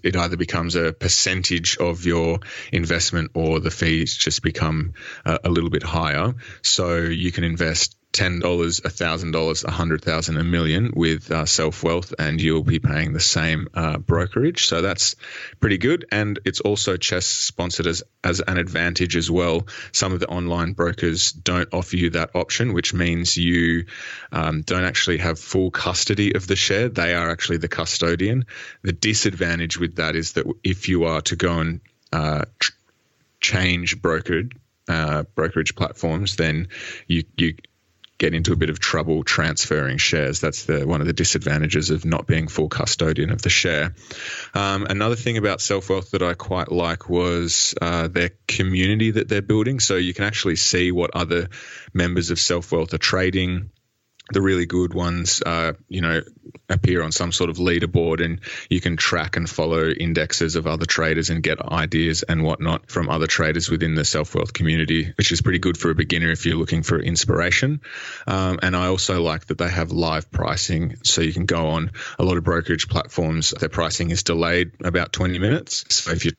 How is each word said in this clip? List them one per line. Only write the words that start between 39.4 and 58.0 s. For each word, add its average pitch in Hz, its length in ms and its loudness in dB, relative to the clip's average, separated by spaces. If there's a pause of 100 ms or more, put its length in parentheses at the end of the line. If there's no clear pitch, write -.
shares. 76 420 0
That's 78 240 -2
the, 73 240 0
one 78 140 2
of 73 60 0
the 82 40 0
disadvantages 78 800 0
of 80 160 0
not 82 200 0
being 80 220 2
full 78 220 0
custodian 78 600 0
of - 120 -2
the - 80 0
share. 82 440 2 (600)
Um, 98 360 0
another 104 280 0
thing 120 180 -2
about 101 240 2
Self 98 300 0
Wealth 92 220 -2
that 92 100 0
I 90 120 2
quite 87 380 -4
like 85 380 0
was, 85 720 0
uh, 85 260 0
their 87 240 0 (160)
community 95 640 2
that 104 160 0
they're 101 140 0
building. 110 400 2
So 95 160 2
you 90 160 0
can 104 100 -2
actually 101 320 0
see 90 380 2
what 87 200 0
other 85 360 0 (440)
members 87 380 2
of 85 80 0
Self 85 320 -2
Wealth 82 220 0
are 80 60 -2
trading. 92 720 0 (600)
The 98 100 2
really 95 240 4
good 87 300 0
ones, 87 500 0
uh, 82 280 0 (140)
you 92 140 -4
know, 82 200 2 (460)
appear 90 360 2
on 78 80 -4
some 87 200 -2
sort 85 200 0
of 78 60 -8
leaderboard, 85 680 2